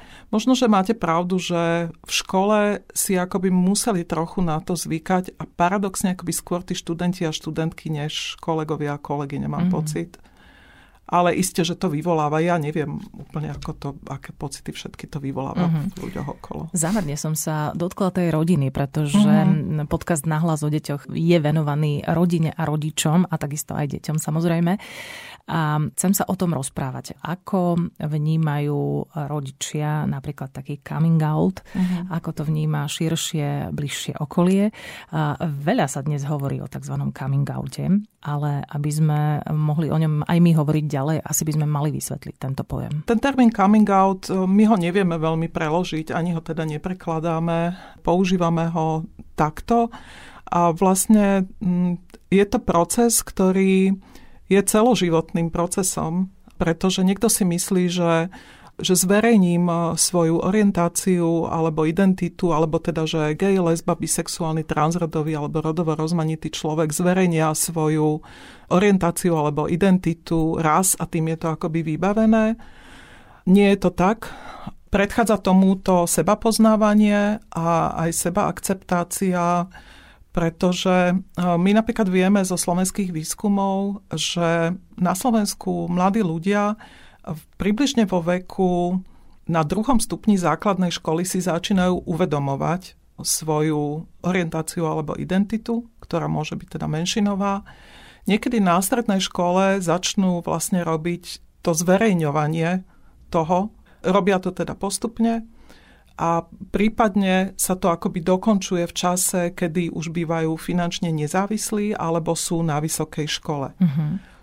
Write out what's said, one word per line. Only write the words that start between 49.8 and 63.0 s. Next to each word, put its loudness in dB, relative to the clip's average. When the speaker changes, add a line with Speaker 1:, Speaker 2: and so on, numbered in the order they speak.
Speaker 1:
A 2
vlastne, 4
mm, 0
je 6
to 2
proces, 2
ktorý 2
je 4
celoživotným 2
procesom, -2
pretože 0
niekto 2
si 2
myslí, 0
že, 0
že 0
zverejním, 4
e, 2
svoju 2
orientáciu 2
alebo 0
identitu, 2
alebo 2
teda, -2